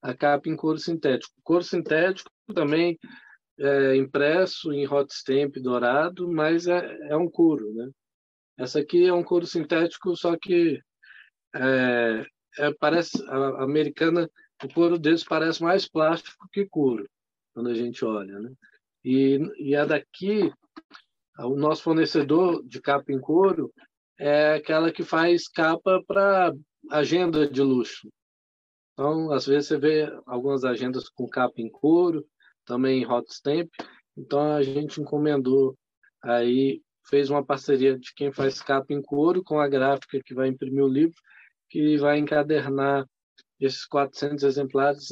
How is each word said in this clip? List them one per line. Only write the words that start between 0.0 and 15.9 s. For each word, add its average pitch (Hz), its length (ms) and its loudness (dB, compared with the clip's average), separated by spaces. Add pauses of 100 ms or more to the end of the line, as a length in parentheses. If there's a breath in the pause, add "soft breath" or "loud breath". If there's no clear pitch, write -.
A 127 140 -6
capa 147 340 0
em 160 80 -4
couro 156 220 -2
sintético. 156 560 -4 (100)
Couro 175 180 2
sintético 175 680 -2 (240)
também 165 440 0 (600 loud breath)
é 139 380 2
impresso 147 760 0
em 143 140 -2
hot 143 260 0
stamp 139 440 -2
dourado, 135 760 0
mas 165 340 0
é, 175 440 -4
é 151 60 0
um 170 120 0
couro, 147 460 2
né? 120 160 -10 (680)
Essa 131 220 -2
aqui 175 240 4
é 180 80 4
um 175 100 0
couro 175 240 0
sintético, 170 680 -2
só 170 220 -2
que 170 420 0 (760 loud breath)
é, 123 720 0 (320)
é, 147 220 0
parece, 165 480 0
a, 135 80 -6
a 135 280 -2
americana, 156 680 2 (340 soft breath)
o 135 80 -10
couro 170 260 2
deles 160 260 2
parece 160 380 -2
mais 185 240 2
plástico 165 640 -2